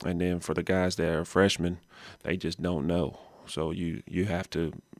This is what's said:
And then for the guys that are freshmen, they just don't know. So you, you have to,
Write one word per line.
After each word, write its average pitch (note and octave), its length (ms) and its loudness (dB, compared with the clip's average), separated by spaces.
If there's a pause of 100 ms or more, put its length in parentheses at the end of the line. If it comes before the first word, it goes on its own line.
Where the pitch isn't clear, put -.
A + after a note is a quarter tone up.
And F2 160 0
then F2+ 200 2
for D#2 140 -2
the E2+ 100 -2
guys F#2 320 2
that E2 180 2
are D#2+ 100 0
freshmen, F2 540 4 (460)
they - 120 0
just E2+ 240 -4
don't E2 280 0
know. E2+ 320 0 (260)
So D#2+ 240 -2
you, E2+ 380 -4
you F2+ 160 0
have F#2 260 -2
to, D#2+ 220 -2 (280)